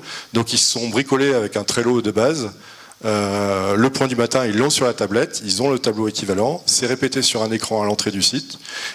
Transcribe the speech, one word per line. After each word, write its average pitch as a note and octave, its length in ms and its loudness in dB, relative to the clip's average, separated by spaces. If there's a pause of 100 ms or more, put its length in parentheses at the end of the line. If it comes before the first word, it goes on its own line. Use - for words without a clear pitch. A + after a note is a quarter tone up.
(320)
Donc A2+ 220 0
ils A#2 40 0
se - 140 4
sont A#2 160 -4
bricolés C3+ 460 2
avec G#2+ 240 0
un G2+ 80 -2
Trello A#2+ 360 2
de G#2 100 0
base, A#2 380 2 (560)
euh, G2+ 720 0
le A#2+ 140 4
point C3+ 180 0
du B2+ 80 -4
matin, A#2+ 300 2
ils G#2 120 0
l'ont C3+ 120 4
sur C#3 160 2
la A#2 80 2
tablette, A2 520 -2
ils G2 160 -2
ont C#3 100 2
le B2+ 80 0
tableau A2 280 -2
équivalent, G#2+ 580 -2
c'est - 200 0
répété C3 360 0
sur A#2 220 0
un A2 80 -2
écran A2 300 -2
à G#2 40 2
l'entrée G#2 260 0
du G2 100 -4
site, - 360 -2 (380)